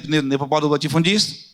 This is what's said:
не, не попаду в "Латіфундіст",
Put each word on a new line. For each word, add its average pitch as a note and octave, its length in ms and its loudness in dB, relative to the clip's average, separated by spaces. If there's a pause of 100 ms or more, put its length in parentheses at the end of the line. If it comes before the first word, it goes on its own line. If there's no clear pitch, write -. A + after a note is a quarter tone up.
не, D3+ 140 2
не C#3 160 0
попаду D3 300 0
в D3 40 2
"Латіфундіст", D#3+ 640 0 (180)